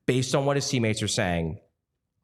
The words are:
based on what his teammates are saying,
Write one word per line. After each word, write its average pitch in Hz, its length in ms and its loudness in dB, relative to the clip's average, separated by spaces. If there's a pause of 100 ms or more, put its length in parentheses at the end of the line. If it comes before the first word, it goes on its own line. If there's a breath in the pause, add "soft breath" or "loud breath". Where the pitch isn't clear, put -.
based 127 300 0
on 139 100 2
what 143 100 2
his 139 140 -2
teammates 113 320 0
are 104 60 -2
saying, 87 540 -2 (640)